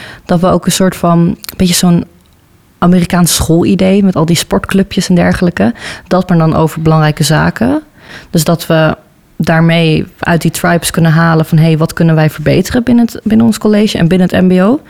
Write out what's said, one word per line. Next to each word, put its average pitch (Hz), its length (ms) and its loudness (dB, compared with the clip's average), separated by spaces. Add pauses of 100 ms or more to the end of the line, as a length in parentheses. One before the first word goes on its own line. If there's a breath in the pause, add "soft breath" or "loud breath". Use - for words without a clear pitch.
(260 loud breath)
dat 180 140 0
we 185 80 0
ook 175 180 0
een 180 60 0
soort 185 240 -2
van, 170 240 0
een 170 180 0 (200)
beetje 180 160 0
zo'n 175 320 0 (720)
Amerikaans 175 560 0
schoolidee 190 680 0
met 190 120 0
al 160 100 0
die 170 100 2
sportclubjes - 760 -4
en 180 60 2
dergelijke. 180 580 0 (340 loud breath)
Dat 180 220 -2
maar 170 80 2
dan 160 180 2
over 160 260 -2
belangrijke 160 420 0
zaken. 175 580 0 (480 loud breath)
Dus 165 140 -2
dat 170 240 -2
we 160 300 0 (380)
daarmee 165 720 0 (140)
uit 170 220 -2
die 165 100 0
tribes 175 400 -2
kunnen 165 200 0
halen 165 340 2
van, 165 120 0
hey, 160 200 2
wat 160 160 -2
kunnen 165 220 2
wij 156 140 2
verbeteren 151 540 -2
binnen 233 220 2
het, - 180 -10
binnen 220 220 2
ons 220 120 0
college 214 400 0
en 170 100 0
binnen 180 220 2
het 185 120 0
M 185 60 2
B 180 140 2
O? 233 280 0